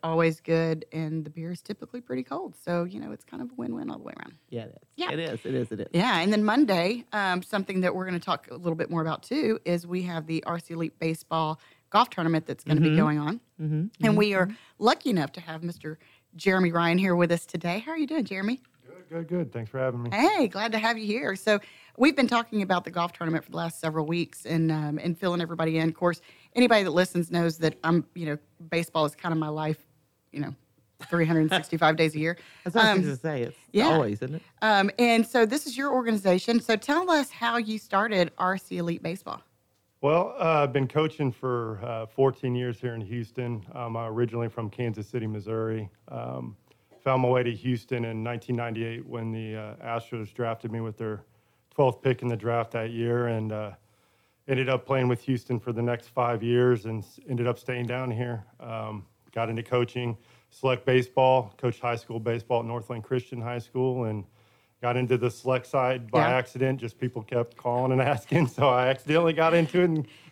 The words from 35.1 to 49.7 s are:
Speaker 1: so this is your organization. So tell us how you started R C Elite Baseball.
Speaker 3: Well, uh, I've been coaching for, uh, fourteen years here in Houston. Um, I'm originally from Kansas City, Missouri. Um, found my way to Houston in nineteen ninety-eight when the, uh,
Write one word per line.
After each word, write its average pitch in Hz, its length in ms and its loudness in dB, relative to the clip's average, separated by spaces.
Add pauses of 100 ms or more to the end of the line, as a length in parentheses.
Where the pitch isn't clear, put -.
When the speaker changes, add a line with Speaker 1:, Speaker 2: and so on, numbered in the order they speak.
Speaker 1:
so 233 180 4
this 247 220 0
is 240 100 -8
your 277 160 -2
organization. 226 680 2
So 226 140 2
tell 320 360 0
us 294 200 2
how 233 280 -2
you 220 200 -4
started 196 600 0
R 185 180 0
C 180 220 -8
Elite 170 240 -4
Baseball. - 400 -8 (580)
Speaker 3:
Well, 160 380 2
uh, 165 240 2
I've 135 100 0
been 135 160 0
coaching 151 420 0
for, 117 540 -6
uh, 113 220 -6
fourteen 131 480 0
years 123 260 -4
here 120 140 -6
in 113 80 -8
Houston. 117 640 -8 (100)
Um, 117 220 -8
I'm 113 160 -6
originally 117 360 0
from 107 220 -6
Kansas 110 360 -6
City, 117 200 -6
Missouri. 110 640 -4 (180)
Um, 123 480 -10 (460)
found 131 180 2
my 123 80 2
way 127 140 4
to 120 100 0
Houston 120 540 -4
in 110 160 -6
nineteen 120 340 -4
ninety-eight 113 500 -6
when 113 240 -8
the, 110 260 -8
uh, 110 420 -8